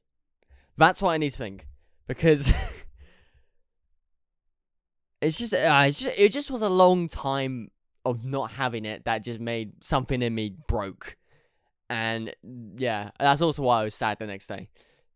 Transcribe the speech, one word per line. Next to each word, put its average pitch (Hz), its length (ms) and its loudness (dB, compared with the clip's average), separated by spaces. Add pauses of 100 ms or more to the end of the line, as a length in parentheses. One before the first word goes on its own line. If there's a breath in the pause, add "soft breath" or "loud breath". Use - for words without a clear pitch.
(760)
That's 170 240 4
what 190 100 2
I 160 80 0
need 147 120 0
to 127 80 -10
think. 98 280 -10 (420)
Because 147 440 6
<laughs> - 20 2 (2750 soft breath)
it's 156 180 0
just, 226 160 -2
uh, 143 320 4
it's 143 140 0
just, 262 180 -4
it 202 140 6
just 285 180 -4
was 240 120 -4
a 214 60 2
long 185 400 6
time 135 640 -4 (340)
of 120 200 -2
not 131 280 -4
having 117 320 -4
it 107 200 -8
that 113 180 -2
just 113 180 -10
made 117 440 -6
something 127 380 -2
in 117 120 -2
me 107 200 -4 (140)
broke. 101 480 -6 (760)
And, 113 440 -4 (420)
yeah, 110 420 -4
that's 143 240 4
also 151 200 0
why 120 180 4
I 110 40 0
was 107 100 -6
sad 107 240 -4
the 110 80 -8
next 101 200 -12
day. 101 220 -12 (480 soft breath)